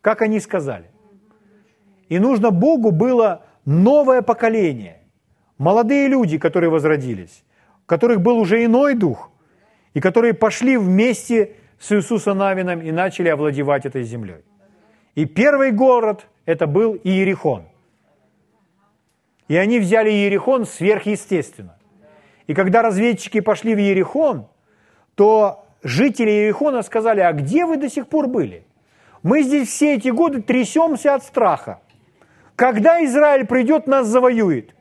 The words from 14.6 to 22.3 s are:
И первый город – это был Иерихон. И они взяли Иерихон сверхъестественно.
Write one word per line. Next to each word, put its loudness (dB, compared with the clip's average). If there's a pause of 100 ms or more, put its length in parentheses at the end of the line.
И -2
первый 2
город – 0 (200)
это -2
был 0
Иерихон. -2 (1800)
И 0
они 2
взяли 2
Иерихон 0
сверхъестественно. -4 (680)